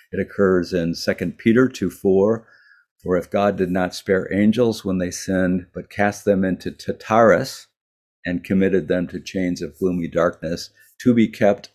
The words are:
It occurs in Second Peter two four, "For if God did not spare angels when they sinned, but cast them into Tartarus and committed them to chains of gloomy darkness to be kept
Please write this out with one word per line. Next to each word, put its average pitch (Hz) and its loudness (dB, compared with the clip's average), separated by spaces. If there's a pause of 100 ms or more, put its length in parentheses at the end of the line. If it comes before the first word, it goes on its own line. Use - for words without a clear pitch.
(120)
It 90 -4
occurs 92 0
in 85 -2
Second 95 -4
Peter 117 4
two 110 -4
four, 98 0 (560)
"For 90 0
if 85 -4
God 101 0
did 92 0
not 90 -2
spare - -2
angels 110 2
when 95 -2
they 90 -4
sinned, 92 -2
but - -12
cast - -2
them 95 2
into 92 -4
Tartarus 98 0 (580)
and 87 -6
committed 95 0
them 90 -2
to 85 -12
chains 90 -6
of 80 -12
gloomy 90 -2
darkness 85 -4 (320)
to 123 2
be 113 4
kept 101 -2